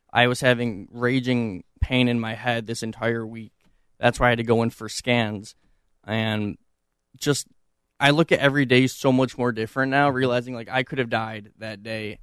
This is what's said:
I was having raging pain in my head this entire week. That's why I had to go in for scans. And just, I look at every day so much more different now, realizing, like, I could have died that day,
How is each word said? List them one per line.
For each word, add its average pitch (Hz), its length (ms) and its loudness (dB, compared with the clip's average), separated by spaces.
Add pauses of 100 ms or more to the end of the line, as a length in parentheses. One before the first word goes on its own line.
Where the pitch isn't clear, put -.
(120)
I 120 160 6
was 123 140 0
having 120 500 0
raging 120 720 -2 (160)
pain 127 280 2
in 120 120 0
my 113 140 -6
head 117 320 -4
this 113 160 -8
entire 113 440 -4
week. 113 280 -16 (460)
That's 120 200 2
why 123 80 4
I - 20 6
had 120 100 0
to 120 40 -2
go 113 200 2
in 117 80 0
for 110 180 -12
scans. 107 640 -2 (520)
And 107 520 -2 (600)
just, - 300 -2 (520)
I 139 120 6
look 156 200 4
at - 80 4
every 139 260 4
day 127 220 6
so - 240 0
much 127 260 2
more 123 140 -2
different 113 400 -4
now, 143 180 4
realizing, 127 460 -2
like, 117 140 -12
I 131 140 0
could 135 140 -10
have 120 120 -2
died 110 500 -6
that 110 240 -12
day, 110 400 -8